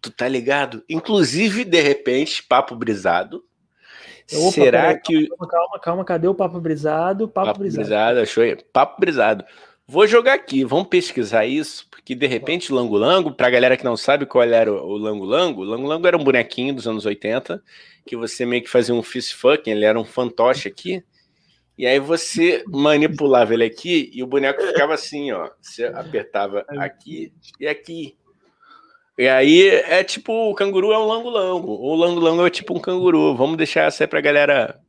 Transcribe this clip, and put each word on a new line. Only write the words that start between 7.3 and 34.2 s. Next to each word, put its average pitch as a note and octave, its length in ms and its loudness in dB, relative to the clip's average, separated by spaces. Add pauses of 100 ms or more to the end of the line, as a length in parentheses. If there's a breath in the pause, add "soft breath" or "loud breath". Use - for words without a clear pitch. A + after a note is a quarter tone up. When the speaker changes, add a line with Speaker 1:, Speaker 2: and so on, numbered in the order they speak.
Speaker 1:
Papo G3+ 120 -4
Speaker 2:
brisado. F#3+ 260 -4
Speaker 1:
brisado, A2+ 340 2
achou A2+ 240 2
aí? A2+ 120 0 (160)
Papo - 280 2
brisado. A2+ 440 2 (440 soft breath)
Vou D#3 180 4
jogar A#3+ 280 4
aqui, C3+ 300 -2
vamos D#3 240 -2
pesquisar A#2 580 0
isso, D3 420 -6
porque - 240 -14
de B2+ 140 -4
repente D3 460 -4
o - 20 -2
lango-lango, B2+ 560 2
pra B2+ 180 0
galera B2 280 4
que - 80 -10
não A#2+ 120 -2
sabe C#3+ 300 0
qual B2+ 160 2
era A2+ 300 4
o, F#2 120 -4
o G2 120 -6
lango-lango, G#2+ 640 -4
o F#2+ 40 -8
lango-lango C#3 440 -2
era F3 80 2
um D3+ 80 -2
bonequinho B2+ 500 0
dos A#2 140 -8
anos A2 180 -6
oitenta, A2 560 -6 (420 soft breath)
que - 120 -12
você A#2 280 -8
meio A#2+ 200 -2
que - 40 -20
fazia A#2+ 240 2
um A#2 100 0
fist - 340 -10
fucking, C#3 340 2
ele G#2+ 140 0
era A2 140 4
um A2 60 -4
fantoche B2 640 -2
aqui, F3+ 380 -10 (720)
e B2 80 -2
aí C#3 140 4
você E3 680 0
manipulava D3 880 2
ele A2+ 80 2
aqui C#3 500 -2
e B2 120 -8
o - 20 -12
boneco C#3 340 -2
ficava C#3+ 340 0
assim, C#3+ 360 -8
ó, F2+ 180 -6 (120)
você - 260 -12
apertava G2+ 760 -6 (140)
aqui - 540 -12 (280)
e C#3+ 80 -6
aqui. D3+ 480 -12 (1000 soft breath)
E B2+ 120 2
aí D3 400 6
é F#3 340 4
tipo, A3 480 -4
o G3 40 -4
canguru G3 380 0
é G#3+ 60 2
um A3 80 0
lango-lango, G#3 640 -4
o B2+ 240 -4
lango-lango E3+ 500 2
é E3+ 60 4
tipo - 260 -10
um E3 40 -6
canguru, E3+ 560 2
vamos C#3+ 200 0
deixar D#3+ 280 0
essa D#3 180 -2
aí D#3 60 -2
pra D3+ 120 -2